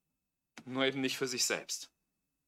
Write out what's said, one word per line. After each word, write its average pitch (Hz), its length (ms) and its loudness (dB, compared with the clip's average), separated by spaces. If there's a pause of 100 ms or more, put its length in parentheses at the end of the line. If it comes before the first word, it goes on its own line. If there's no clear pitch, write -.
(640)
Nur 131 200 0
eben 135 160 2
nicht 131 160 2
für 135 100 0
sich 123 180 0
selbst. - 460 -2 (560)